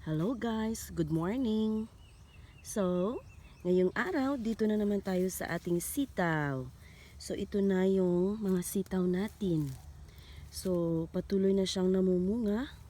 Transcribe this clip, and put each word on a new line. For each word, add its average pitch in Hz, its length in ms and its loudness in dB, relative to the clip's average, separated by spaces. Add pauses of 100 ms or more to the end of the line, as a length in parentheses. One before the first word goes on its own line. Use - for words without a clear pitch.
Hello 156 320 0
guys, 220 560 -4
good 160 160 0
morning. 220 800 0 (720)
So, 190 560 0 (480)
ngayong 185 240 4
araw, 262 480 0
dito 220 240 -2
na 214 160 2
naman 208 240 0
tayo 185 240 0
sa - 240 -6
ating 175 320 -2
sitaw. 156 800 0 (560)
So, - 160 -8
ito 202 240 -4
na 190 240 4
yung 190 560 4
mga 185 240 2
sitaw 190 400 -2
natin. 180 640 0 (800)
So, 170 640 -2
patuloy 190 400 2
na 190 160 4
siyang 185 240 2
namumunga. 196 800 2 (180)